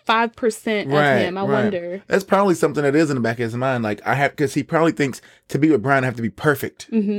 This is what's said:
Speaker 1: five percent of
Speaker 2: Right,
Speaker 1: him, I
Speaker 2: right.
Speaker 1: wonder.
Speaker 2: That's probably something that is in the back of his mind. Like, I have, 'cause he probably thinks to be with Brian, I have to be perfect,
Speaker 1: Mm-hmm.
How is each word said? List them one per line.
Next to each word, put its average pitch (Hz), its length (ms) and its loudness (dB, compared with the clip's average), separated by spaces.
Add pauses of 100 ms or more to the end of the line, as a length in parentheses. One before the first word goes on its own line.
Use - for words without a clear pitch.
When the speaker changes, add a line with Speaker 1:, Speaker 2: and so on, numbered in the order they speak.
Speaker 1:
five 226 280 0
percent 214 540 -4
of 135 60 0
Speaker 2:
Right, 147 260 4
Speaker 1:
him, - 180 -2
I - 40 -4
Speaker 2:
right. - 60 -2 (140)
Speaker 1:
wonder. 185 460 -4
Speaker 2:
That's 190 160 0
probably 196 320 2
something 151 260 0
that 139 140 2
is 160 140 4
in 143 40 -2
the 131 80 -2
back 113 160 -2
of 120 60 -2
his 113 100 -4
mind. 123 300 -2
Like, 107 200 -4
I 117 100 0
have, 139 200 0
'cause 143 200 -2
he 143 100 -2
probably 160 260 2
thinks 139 300 -2 (300)
to 143 100 -2
be 156 100 4
with 127 140 2
Brian, 135 180 2
I 127 60 0
have 117 80 -6
to 117 60 -8
be 110 80 -2
perfect, - 600 -4
Speaker 1:
Mm-hmm. 214 280 0